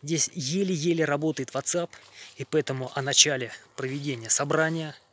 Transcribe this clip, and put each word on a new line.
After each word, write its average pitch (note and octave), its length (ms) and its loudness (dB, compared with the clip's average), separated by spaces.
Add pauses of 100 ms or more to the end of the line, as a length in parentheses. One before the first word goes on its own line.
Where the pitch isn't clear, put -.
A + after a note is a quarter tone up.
Здесь D3 300 0
еле-еле E3 720 0
работает D3 460 0
WhatsApp, E3+ 400 -2 (460)
и C#3 80 -6
поэтому C3 500 0
о C#3 80 -2
начале C3+ 500 2 (240)
проведения C3 540 -6
собрания D#3+ 680 2 (160)